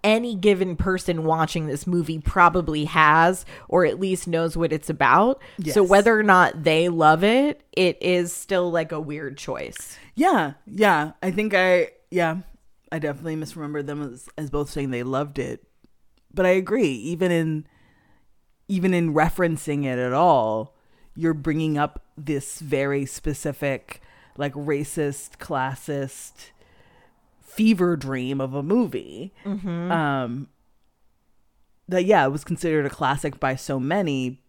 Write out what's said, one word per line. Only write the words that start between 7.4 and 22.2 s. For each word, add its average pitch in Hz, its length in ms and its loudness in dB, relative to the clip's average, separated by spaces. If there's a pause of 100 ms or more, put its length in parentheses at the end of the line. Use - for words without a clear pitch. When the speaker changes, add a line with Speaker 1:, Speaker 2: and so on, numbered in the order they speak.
Speaker 1:
it 180 280 2
is 180 300 0
still, 180 400 -2
like, 160 220 -2
a 156 80 -6
weird 147 360 -10
choice. - 600 -10 (180)
Speaker 2:
Yeah, 226 380 2 (120)
yeah. 180 460 2 (100)
I 185 100 -2
think 208 220 -2
I, 185 360 4 (200)
yeah, 170 280 0 (520)
I 165 100 -6
definitely 151 360 -6
misremembered 147 520 -8
them 143 260 -8
as, - 240 -20
as 151 120 -8
both 147 200 -2
saying 139 220 -4
they 123 120 -4
loved 139 340 -4
it. - 280 -8 (680)
But 185 120 2
I 185 60 4
agree, 190 420 2
even 170 400 -2
in, 160 320 -2 (1040)
even 185 240 0
in 170 200 0
referencing 156 680 0
it 127 160 -4
at 123 140 -2
all, 123 600 2 (380)
you're 165 200 -2
bringing 156 440 -2
up 147 260 -4 (140)
this 143 440 -6